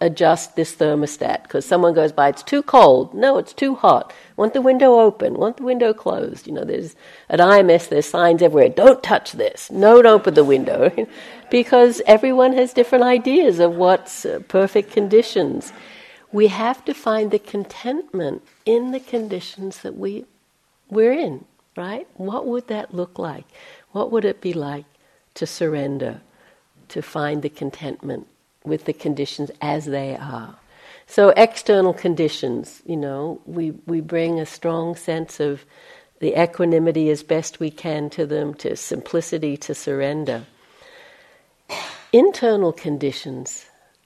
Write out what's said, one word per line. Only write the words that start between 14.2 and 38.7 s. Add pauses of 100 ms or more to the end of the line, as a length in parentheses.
uh,
perfect
conditions. (580)
We
have
to
find
the
contentment (240)
in
the
conditions
that
we, (640)
we're
in, (280)
right?
What
would
that
look
like? (460)
What
would
it
be
like (500)
to
surrender, (680)
to
find
the
contentment (380)
with
the
conditions (100)
as
they
are? (500)
So
external
conditions,
you
know,
we, (140)
we
bring
a
strong
sense
of (560)
the
equanimity
as
best
we
can
to
them,
to